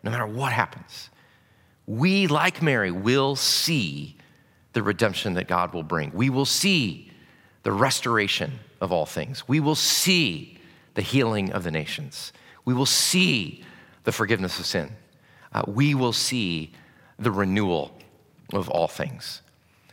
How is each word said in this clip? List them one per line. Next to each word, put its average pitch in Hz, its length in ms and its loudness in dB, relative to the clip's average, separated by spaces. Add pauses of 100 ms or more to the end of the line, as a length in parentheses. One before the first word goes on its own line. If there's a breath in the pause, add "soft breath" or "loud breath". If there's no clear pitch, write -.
no - 80 -6
matter 120 160 -2
what 123 260 -4
happens, - 600 -4 (760 soft breath)
we, 185 400 2
like 160 380 2
Mary, 120 260 2
will 127 460 2
see 87 840 -2 (560 soft breath)
the 117 80 0
redemption 101 540 0
that 92 120 -2
God 87 280 0
will 82 80 -6
bring. 78 280 -2
We 120 200 0
will 135 140 0
see 139 640 0 (500 soft breath)
the 107 100 -2
restoration 113 880 0 (220)
of 92 100 -2
all 82 140 2
things. - 420 -8
We 143 120 2
will 151 160 2
see 143 840 2 (380 loud breath)
the 107 80 0
healing 110 480 2
of 92 120 -4
the 85 80 -4
nations. - 600 -8 (320 loud breath)
We 123 80 0
will 131 140 2
see 156 760 2 (420 loud breath)
the 113 60 2
forgiveness 98 480 0
of 87 60 -8
sin. 82 260 -2 (640 soft breath)
Uh, - 140 -2
we 139 280 2
will 123 160 0
see 87 600 -2 (440 soft breath)
the 110 140 0
renewal 95 640 0 (540)
of 95 180 -2
all 82 180 2
things. - 540 -8 (520 soft breath)